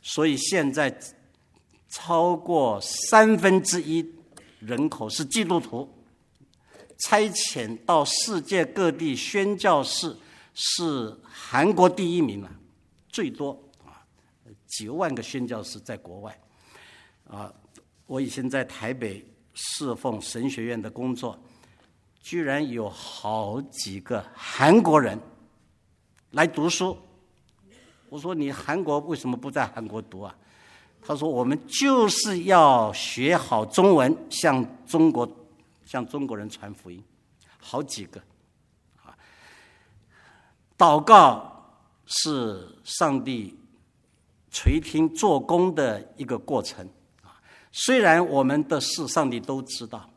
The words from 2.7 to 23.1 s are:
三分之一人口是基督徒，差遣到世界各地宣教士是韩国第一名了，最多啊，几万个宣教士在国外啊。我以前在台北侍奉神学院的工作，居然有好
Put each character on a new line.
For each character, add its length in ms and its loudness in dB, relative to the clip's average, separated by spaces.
三 580 4
分 240 4
之 180 -2
一 260 -2
人 280 -4
口 220 -8
是 160 -6
基 180 -2
督 160 0
徒， 320 -10
差 320 2
遣 440 -6
到 200 4
世 340 -4
界 240 0
各 280 0
地 240 -4
宣 420 -2
教 260 2
士 320 -6
是 680 -4
韩 500 0
国 160 6
第 260 -2
一 60 2
名 200 -2
了， 100 -16
最 220 -6
多 200 -8
啊， 220 -20
几 220 -12
万 260 -4
个 80 -8
宣 240 -8
教 160 -10
士 160 -16
在 180 -14
国 220 -20
外 200 -18
啊。 240 -16
我 160 -6
以 60 -4
前 200 -8
在 160 -4
台 300 -8
北 320 -10
侍 400 -8
奉 260 -6
神 260 -8
学 180 -6
院 140 -6
的 80 -10
工 280 -8
作， 240 -10
居 220 -8
然 240 -2
有 220 -6
好 760 -6